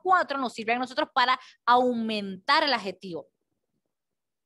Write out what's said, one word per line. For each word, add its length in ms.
cuatro 360
nos 160
sirven 240
a 20
nosotros 340
para 260
aumentar 960
el 100
adjetivo. 540